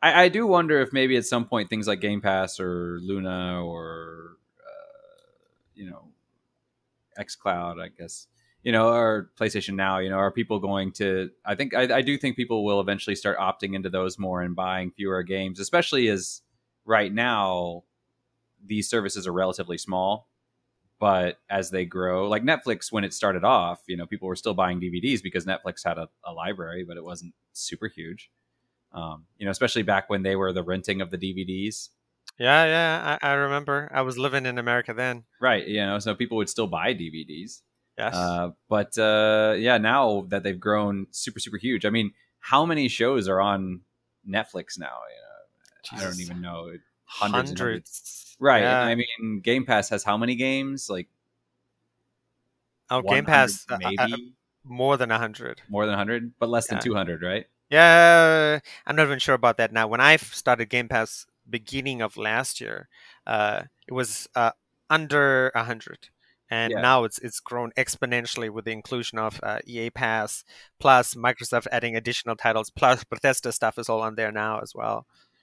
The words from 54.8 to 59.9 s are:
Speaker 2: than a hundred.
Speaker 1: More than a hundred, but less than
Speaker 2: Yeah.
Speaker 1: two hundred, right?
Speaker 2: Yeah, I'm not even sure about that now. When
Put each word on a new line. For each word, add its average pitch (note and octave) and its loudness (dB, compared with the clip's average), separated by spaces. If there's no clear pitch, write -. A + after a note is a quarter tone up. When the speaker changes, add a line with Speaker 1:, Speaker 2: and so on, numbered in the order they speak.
Speaker 2:
than A#2+ -2
a A2 2
hundred. A#2 -8
Speaker 1:
More G#2 0
than G#2 0
a - 0
hundred, A#2 -4
but A#2 -2
less A#2 0
than A#2 -4
Speaker 2:
Yeah. A#2 -4
Speaker 1:
two A#2+ -2
hundred, F2 -4
right? G2 -4
Speaker 2:
Yeah, E3 10
I'm D3 0
not D#3 6
even C#3 0
sure C#3 2
about A#2+ 4
that A2+ 0
now. A2+ 2
When A2+ -2